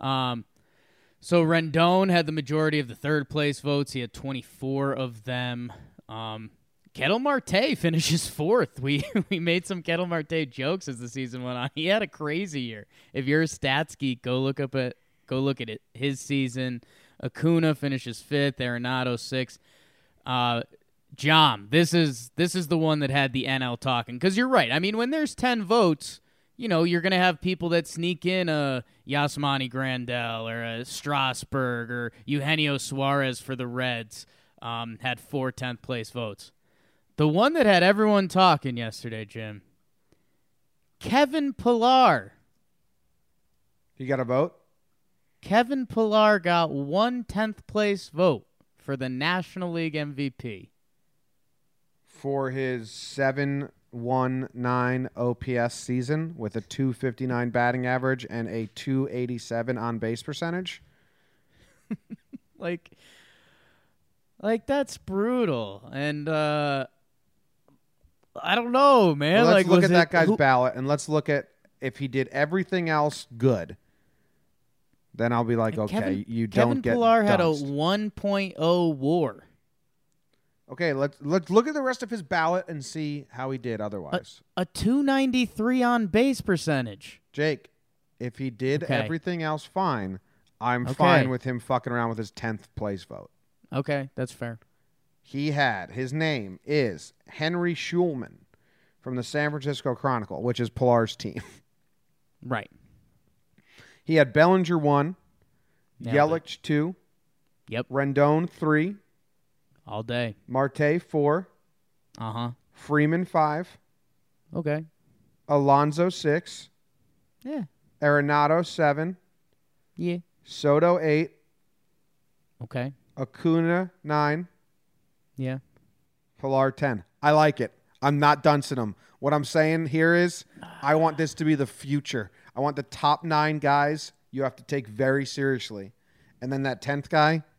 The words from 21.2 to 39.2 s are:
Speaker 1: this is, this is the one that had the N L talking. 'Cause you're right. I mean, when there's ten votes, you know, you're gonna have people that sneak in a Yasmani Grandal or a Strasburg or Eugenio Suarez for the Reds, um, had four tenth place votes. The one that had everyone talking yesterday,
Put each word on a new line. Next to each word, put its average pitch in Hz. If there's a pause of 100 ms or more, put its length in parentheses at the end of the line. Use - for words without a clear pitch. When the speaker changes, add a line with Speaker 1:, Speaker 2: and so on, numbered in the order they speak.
Speaker 1:
this 160
is, 151
this 170
is 175
the 165
one 156
that 139
had 139
the 127
N 131
L 120
talking. 123
'Cause 185
you're 247
right. 160
I 147
mean, 208
when 240
there's 311
ten 247
votes, 185 (380)
you 233
know, 170
you're 175
gonna 185
have 180
people 175
that 170
sneak 170
in 180
a 139 (240)
Yasmani 139
Grandal 123
or 117
a 117
Strasburg 127
or 120 (140)
Eugenio 143
Suarez 135
for 135
the 123
Reds, 120 (360)
um, 117
had 123
four 131
tenth 123
place 117
votes. 113 (640)
The 151
one 214
that 285
had 180
everyone 202
talking 156
yesterday, 110